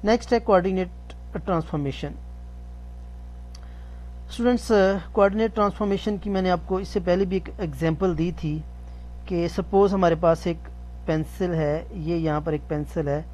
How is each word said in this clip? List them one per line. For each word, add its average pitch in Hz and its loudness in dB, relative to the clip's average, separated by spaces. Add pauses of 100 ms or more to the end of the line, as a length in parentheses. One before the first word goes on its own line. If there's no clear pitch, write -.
नेक्स्ट 233 4
है 233 4
कोऑर्डिनेट 185 4 (460)
ट्रांसफॉर्मेशन। 156 -2 (2250)
Students, 233 2 (480)
coordinate 214 4
transformation 208 0
की 202 -6
मैंने 190 2
आपको 180 0
इससे 202 -2
पहले 180 4
भी 185 0
एक 170 -4 (100)
example 160 0
दी 165 0
थी 151 -4 (720)
कि 170 0
suppose 196 4
हमारे 175 6
पास 165 4
एक 170 -2 (500)
pencil 160 -2
है, 156 0 (160)
ये 165 -2
यहाँ 156 0
पर 156 -2
एक 147 -2
pencil 151 -2
है। 147 0 (120)